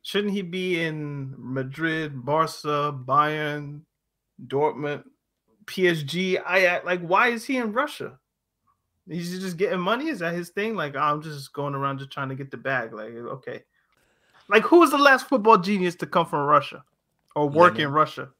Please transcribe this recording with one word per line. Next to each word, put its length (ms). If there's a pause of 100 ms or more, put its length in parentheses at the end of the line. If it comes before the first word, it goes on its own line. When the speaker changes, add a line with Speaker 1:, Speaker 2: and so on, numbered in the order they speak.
Speaker 1:
Shouldn't 300
he 100
be 400
in 560
Madrid, 840
Barca, 680 (140)
Bayern, 760 (640)
Dortmund, 580 (600)
P 200
S 160
G, 360
Ajax? 460
Like, 180
why 260
is 160
he 140
in 140
Russia? 460 (920)
He's 320
just 180
getting 220
money? 280
Is 100
that 160
his 160
thing? 240
Like, 220
"I'm 260
just 320
going 200
around 240
just 120
trying 200
to 40
get 160
the 80
bag." 340
Like, 220
okay. 480 (840)
Like, 160
who 160
was 100
the 80
last 300
football 300
genius 380
to 100
come 200
from 200
Russia 380 (520)
or 120
work 260
Speaker 2:
Lenin. 120
Speaker 1:
in 60
Russia? 360 (120)